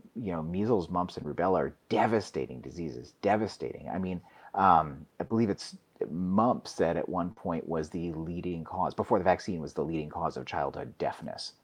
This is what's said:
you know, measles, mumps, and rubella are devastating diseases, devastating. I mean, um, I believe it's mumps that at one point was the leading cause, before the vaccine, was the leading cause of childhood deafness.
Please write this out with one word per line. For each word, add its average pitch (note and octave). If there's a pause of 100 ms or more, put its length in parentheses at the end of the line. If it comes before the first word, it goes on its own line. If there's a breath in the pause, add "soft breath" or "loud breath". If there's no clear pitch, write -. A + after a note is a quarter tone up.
(160)
you A2
know, E2
measles, F2+
mumps, F2
and D2+
rubella E2+
are C#2 (160)
devastating G2
diseases, C#2+
devastating. G2
I F#2
mean, F#2 (340 loud breath)
um, D#2+ (140)
I -
believe A2+
it's - (340)
mumps F#2
that E2
at E2+
one F2+
point E2+
was D#2+
the E2+
leading E2+
cause, F2
before A2
the F2+
vaccine, F2
was D2
the D#2
leading D#2
cause D#2
of C2
childhood C#2+
deafness. - (100)